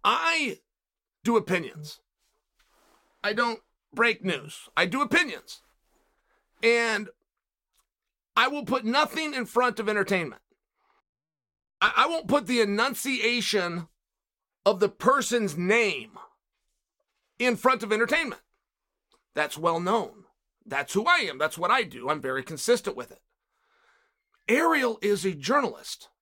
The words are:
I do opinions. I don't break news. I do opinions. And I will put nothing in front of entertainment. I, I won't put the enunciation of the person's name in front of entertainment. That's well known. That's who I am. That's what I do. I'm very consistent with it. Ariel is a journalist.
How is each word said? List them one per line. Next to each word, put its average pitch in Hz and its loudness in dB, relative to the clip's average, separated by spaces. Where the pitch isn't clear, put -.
I 320 0
do 233 2
opinions. 160 -2
I 208 -2
don't 233 -2
break 226 0
news. 151 -6
I 175 4
do 240 0
opinions. 294 0
And 226 2
I 240 4
will 285 -4
put 214 -4
nothing 294 -2
in 247 -4
front 240 0
of 214 -4
entertainment. 196 -2
I, 214 4
I 254 4
won't 330 -4
put 254 2
the 240 2
enunciation 214 0
of 196 4
the 196 2
person's 226 0
name 180 0
in 240 2
front 254 2
of 208 -4
entertainment. 226 -2
That's 147 -4
well 165 0
known. 180 0
That's 139 -4
who 208 0
I 339 4
am. 135 -12
That's 156 -2
what 180 0
I 247 2
do. 127 -8
I'm 151 -2
very 131 -4
consistent 190 -2
with 123 -12
it. - -20
Ariel 269 2
is 196 0
a 190 2
journalist. 160 -4